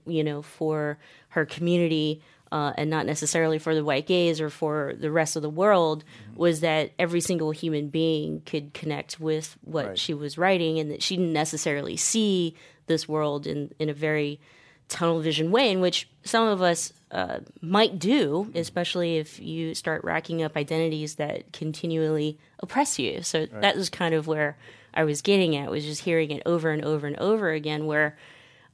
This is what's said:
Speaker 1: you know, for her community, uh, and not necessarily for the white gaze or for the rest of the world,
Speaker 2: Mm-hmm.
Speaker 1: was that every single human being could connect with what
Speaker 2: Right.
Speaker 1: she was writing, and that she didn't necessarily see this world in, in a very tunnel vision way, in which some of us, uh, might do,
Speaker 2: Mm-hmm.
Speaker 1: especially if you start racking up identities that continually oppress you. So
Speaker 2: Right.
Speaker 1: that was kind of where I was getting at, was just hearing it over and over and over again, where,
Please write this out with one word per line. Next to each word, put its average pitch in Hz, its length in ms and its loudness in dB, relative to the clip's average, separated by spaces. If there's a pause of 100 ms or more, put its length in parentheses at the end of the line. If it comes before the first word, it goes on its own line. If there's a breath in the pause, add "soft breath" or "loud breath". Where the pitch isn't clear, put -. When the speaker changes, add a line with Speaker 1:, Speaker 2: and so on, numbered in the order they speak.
Speaker 1:
you 156 180 0
know, 147 180 -2
for 151 560 -4 (320 soft breath)
her 160 140 0
community, 160 800 0 (280 soft breath)
uh, 147 260 -2
and 151 140 0
not 156 160 0
necessarily 156 520 0
for 160 160 0
the 156 100 2
white 147 220 0
gaze 170 340 4
or 151 100 -4
for 151 480 -2
the 151 120 -4
rest 156 260 0
of 151 60 -2
the 151 80 -4
world, 165 540 4 (260 loud breath)
Speaker 2:
Mm-hmm. - 100 -14
Speaker 1:
was 165 200 4
that 156 380 2
every 175 220 2
single 160 300 0
human 156 380 -4
being 156 580 0
could 147 280 -6
connect 147 460 -8
with 156 420 -4
what 156 240 -4
Speaker 2:
Right. 98 120 -6
Speaker 1:
she - 160 -4
was 147 240 -8
writing, 170 400 2
and 151 120 -2
that - 120 -8
she 185 140 -2
didn't 175 160 2
necessarily 151 640 -2
see 185 580 2 (320 soft breath)
this 160 220 0
world 151 380 0
in, 147 320 -4
in 156 100 -2
a 147 60 -4
very 147 440 -2 (500 soft breath)
tunnel 165 320 2
vision 160 300 0
way, 240 200 4
in 185 100 2
which 180 280 0 (160)
some 226 220 4
of 202 140 2
us, 175 320 2 (180)
uh, - 300 -2 (220)
might 190 360 2
do, 185 500 2
Speaker 2:
Mm-hmm. 170 100 -4
Speaker 1:
especially 170 600 -2
if 151 220 -6
you 160 340 -6
start 156 300 -4
racking 165 380 -2
up 156 140 -2
identities 156 600 0
that - 360 -6
continually 156 880 -2 (220 soft breath)
oppress 269 380 0
you. 123 240 -2
So 160 180 -2
Speaker 2:
Right. - 220 -6
Speaker 1:
that 202 140 4
was 185 140 -2
kind 165 240 0
of 156 120 0
where 151 300 0 (380 loud breath)
I 160 100 2
was 147 180 0
getting 185 340 4
at, 143 140 -4
was 151 160 -4
just 151 160 -8
hearing 160 280 2
it 147 140 -6
over 165 260 2
and 151 140 0
over 147 220 0
and 143 100 -6
over 202 340 2
again, 151 360 -2
where, 151 320 2 (560 loud breath)